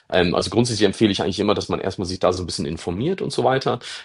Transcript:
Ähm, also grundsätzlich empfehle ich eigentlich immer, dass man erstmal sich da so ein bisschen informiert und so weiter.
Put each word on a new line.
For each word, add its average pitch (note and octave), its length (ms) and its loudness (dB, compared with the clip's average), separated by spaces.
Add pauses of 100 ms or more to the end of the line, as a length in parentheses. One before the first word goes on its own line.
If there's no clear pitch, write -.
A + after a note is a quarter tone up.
(100)
Ähm, F2 240 4
also F2+ 160 0
grundsätzlich A2 340 2
empfehle G2 260 4
ich - 120 0
eigentlich F#2 160 0
immer, G#2 160 2
dass - 140 -4
man E2 100 -2
erstmal F#2+ 260 -4
sich F2+ 140 -6
da F2+ 140 4
so F#2 100 -4
ein - 20 -6
bisschen E2+ 220 -6
informiert F#2+ 560 -4
und - 80 -4
so - 120 0
weiter. B2 360 0 (260)